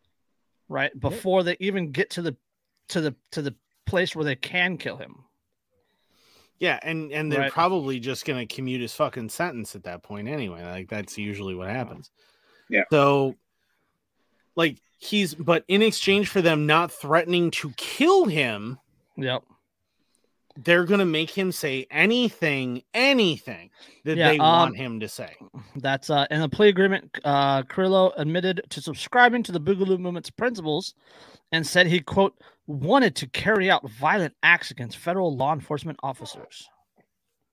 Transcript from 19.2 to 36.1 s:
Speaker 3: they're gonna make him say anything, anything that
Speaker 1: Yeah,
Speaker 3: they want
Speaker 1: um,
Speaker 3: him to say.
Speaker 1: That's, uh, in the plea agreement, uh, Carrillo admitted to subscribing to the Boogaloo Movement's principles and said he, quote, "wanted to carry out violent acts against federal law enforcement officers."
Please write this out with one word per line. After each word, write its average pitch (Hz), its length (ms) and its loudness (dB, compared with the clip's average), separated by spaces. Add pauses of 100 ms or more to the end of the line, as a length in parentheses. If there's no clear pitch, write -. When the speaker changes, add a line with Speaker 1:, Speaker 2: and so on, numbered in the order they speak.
Speaker 3:
they're 170 280 2
gonna 196 220 2
make 156 240 -2
him 185 220 -2
say 135 380 -6
anything, 151 920 0 (100)
anything 196 800 0 (340)
that 160 120 -2
Speaker 1:
Yeah, 160 160 4
Speaker 3:
they 151 60 2
want 160 320 6
Speaker 1:
um, 110 40 -8
Speaker 3:
him 120 260 -8
to 107 80 -8
say. - 260 -14 (420)
Speaker 1:
That's, 135 340 -4
uh, 143 200 2
in 151 100 0
the 156 80 0
plea 208 200 4
agreement, 190 420 2 (140)
uh, 139 380 2
Carrillo 185 540 2
admitted 175 540 -2
to 151 120 -10
subscribing 247 640 4
to 190 80 -10
the 170 80 -2
Boogaloo 185 380 0
Movement's 175 320 -8
principles 190 640 -4 (580)
and 165 140 0
said 180 200 4
he, 170 140 2
quote, - 380 0 (280)
"wanted 160 500 2
to 139 120 -8
carry 190 420 0
out 147 200 2
violent 151 520 0
acts 170 280 4
against 123 280 -10
federal 175 380 -2
law 135 160 0
enforcement 151 500 -8
officers." - 640 -12 (840)